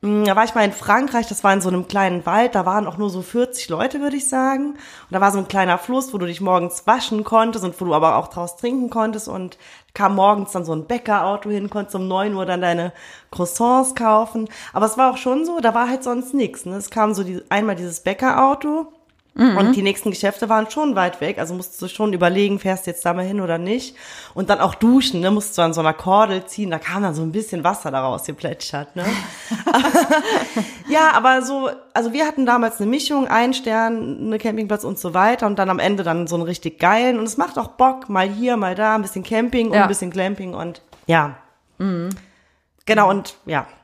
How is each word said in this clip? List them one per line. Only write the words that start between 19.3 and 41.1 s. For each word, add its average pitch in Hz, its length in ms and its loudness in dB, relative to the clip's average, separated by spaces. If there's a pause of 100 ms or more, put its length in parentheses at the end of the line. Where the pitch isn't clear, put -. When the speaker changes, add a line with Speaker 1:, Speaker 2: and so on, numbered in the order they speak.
Speaker 2:
Mhm. 220 220 4
Speaker 1:
und 214 180 4
die 202 60 0
nächsten 196 300 0
Geschäfte 196 360 -2
waren 220 220 2
schon 294 260 -2
weit 180 240 0
weg, 165 200 -4
also 165 160 -6
musstest - 260 -12
du 185 60 -10
schon 214 260 -2
überlegen, 185 460 2
fährst 190 260 -4
du 175 60 -6
jetzt 170 120 -10
da 175 120 0
mal 185 100 -4
hin 202 160 -4
oder 165 160 -2
nicht. 202 380 -4 (400)
Und 196 160 0
dann 202 80 2
auch 180 160 2
duschen, 233 460 4
ne, 190 100 2
musst 208 260 -2
du 175 60 4
an 160 100 2
so 160 80 -4
einer 156 120 2
Kordel 190 520 2
ziehen, 202 240 -6
da 165 80 -4
kam 175 240 -6
dann 180 140 -2
so 160 80 -4
ein 160 80 -4
bisschen 175 320 -6
Wasser 185 260 -2
da 135 140 -2
rausgeplätschert, 143 920 -6
ne? 175 100 -6
<laughs> 214 760 -2 (1040)
Ja, 311 260 6
aber 262 280 6
so, 262 280 -2 (240)
also 233 200 0
wir 302 140 2
hatten 285 180 0
damals 233 340 2
eine 208 100 0
Mischung, 277 380 0
ein 247 260 2
Stern, 226 760 -2
eine 220 100 -2
Campingplatz 214 460 -2
und - 160 -6
so 175 140 -6
weiter 214 340 4
und 202 100 0
dann 190 120 0
am 185 100 0
Ende 196 240 0
dann 165 240 -2
so 165 80 -4
einen 170 80 -2
richtig 170 360 -8
geilen 226 380 2
und 220 80 -2
es 214 120 -6
macht - 200 -2
auch 220 120 -6
Bock, 262 400 2
mal 190 180 2
hier, 233 300 0
mal 185 180 -2
da, 214 200 2
ein 220 60 0
bisschen 190 220 -6
Camping 226 460 0
und 208 60 0
Speaker 2:
Ja. 208 80 6
Speaker 1:
ein 190 40 4
bisschen 190 240 -2
Glamping 190 420 -4
und - 280 -10 (260)
ja. 147 280 2 (440)